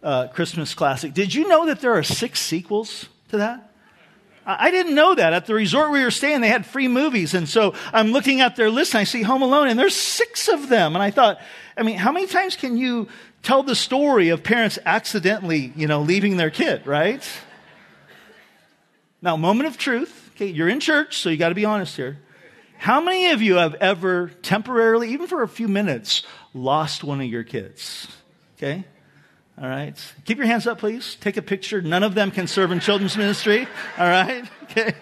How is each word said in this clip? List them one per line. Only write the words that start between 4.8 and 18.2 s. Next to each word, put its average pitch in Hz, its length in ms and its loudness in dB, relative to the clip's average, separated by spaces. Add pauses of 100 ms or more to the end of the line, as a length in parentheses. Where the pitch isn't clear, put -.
know 320 200 6
that. 165 180 4
At 175 140 0
the 220 80 -2
resort 220 360 2
we 285 120 2
were 247 80 2
staying, 285 300 0
they 226 80 2
had 214 180 2
free 262 220 -4
movies. 240 460 0
And 170 140 0
so 208 260 2 (180)
I'm 220 200 2
looking 269 280 2
at 247 160 2
their 220 140 2
list, 262 240 0
and 220 60 4
I 202 40 2
see 233 180 -4
Home 262 200 2
Alone, 269 260 4
and 226 100 0
there's 381 180 2
six - 520 -4
of 294 200 0
them. 175 280 4
And 196 60 0
I 202 80 0
thought, 208 300 4 (360)
I 233 80 -2
mean, 220 120 -2
how 202 160 0
many 370 140 -2
times 370 300 -2
can 247 200 -4
you 240 320 -2 (340)
tell 269 200 4
the 269 120 0
story 262 540 2
of 165 140 0
parents 226 420 0
accidentally, 170 920 -2
you 151 120 -4
know, 147 160 0
leaving 190 340 2
their 160 140 0
kid, 226 360 -2
right? 160 400 0 (2000)